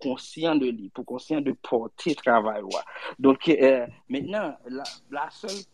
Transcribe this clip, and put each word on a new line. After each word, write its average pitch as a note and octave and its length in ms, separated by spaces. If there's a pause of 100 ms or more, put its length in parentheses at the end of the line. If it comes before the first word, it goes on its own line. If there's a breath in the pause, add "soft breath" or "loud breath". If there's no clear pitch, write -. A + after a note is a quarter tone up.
konsyan D#3 580
de B2+ 100
li, A2 220
pou B2+ 140
konsyan C#3+ 360
de C3 120 (100)
pòte A#2+ 540
travay G#2+ 440
ou F#2+ 140
a. - 60 (340 loud breath)
Donk C3+ 320
euh, C3+ 360 (240)
mentnan D3 440 (120)
la, C3 220 (240)
la C#3+ 200
sèl G3+ 280 (140)